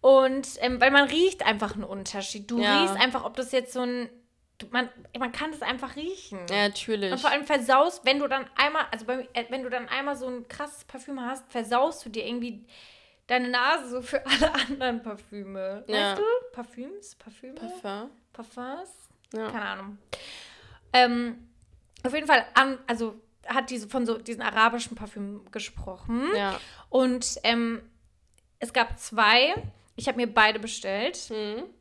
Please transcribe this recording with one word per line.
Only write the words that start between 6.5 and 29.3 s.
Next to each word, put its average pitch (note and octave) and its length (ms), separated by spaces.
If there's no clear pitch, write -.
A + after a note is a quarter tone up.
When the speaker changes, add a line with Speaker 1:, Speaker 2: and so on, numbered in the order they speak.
Speaker 2:
natürlich. G3+ 420
Speaker 1:
Und B3+ 100
vor G3+ 100
allem C#4+ 160
versaust, C#4 580
wenn C4+ 160
du C#4+ 80
dann C4+ 180
einmal, D4 360
also A3 140
bei, B3 260
äh, A#3+ 180
wenn B3+ 140
du B3 60
dann A#3+ 180
einmal C#4 260
so B3+ 140
ein B3 180
krasses - 380
Parfüm C4+ 360
hast, B3+ 300
versaust B3 560
du A#3 40
dir G#3+ 140
irgendwie A#3 400
deine B3 220
Nase C4 400
so B3 140
für C4+ 240
<laughs> - 0
alle C#4 280
anderen B3+ 480
Parfüme. G3+ 880
Speaker 2:
Ja. G#3 240
Speaker 1:
Weißt F#3+ 80
du? G#4 40
Parfüms? C#4 640
Parfüme? B3+ 400
Speaker 2:
Parfum. D4 540
Speaker 1:
Parfums? C4 580
Speaker 2:
Ja. A3 160
Speaker 1:
Keine A3 140
Ahnung. G3 340
Ähm, A#3+ 560
auf B3+ 100
jeden D4+ 140
Fall, C#4 160
an, C4+ 320
also A3+ 300
hat B3 220
diese, A3 180
von B3 180
so A3+ 120
diesen A3+ 240
arabischen A3+ 540
Parfümen G#3 540
gesprochen. A3+ 840
Speaker 2:
Ja. G4 240
Speaker 1:
Und, B3+ 540
ähm, A#3 400
es A#3 120
gab A#3 280
zwei. A#3 540